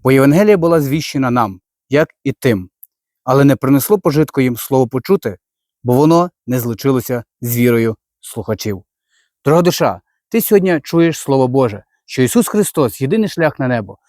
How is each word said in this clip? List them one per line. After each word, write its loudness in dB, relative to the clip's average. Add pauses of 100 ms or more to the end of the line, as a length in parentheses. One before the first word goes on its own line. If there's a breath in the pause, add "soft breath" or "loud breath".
Бо 2
Євангелія 4
була 2
звіщена -4
нам, -2 (280)
як 0 (160)
і -4
тим, -2 (540)
але 2
не 4
принесло 0
пожитку -2
їм 0
слово 0
почути, -4 (440)
бо 0
воно 2 (160)
не -4
злучилося -4 (160)
з -6
вірою 0 (240)
слухачів. -8 (600)
Дорога 2
душа, -2 (280)
ти -2
сьогодні 2
чуєш 0
Слово 0
Боже, -2 (260)
що -2
Ісус 2
Христос — -2
єдиний -2
шлях -2
на -2
небо, -6 (100)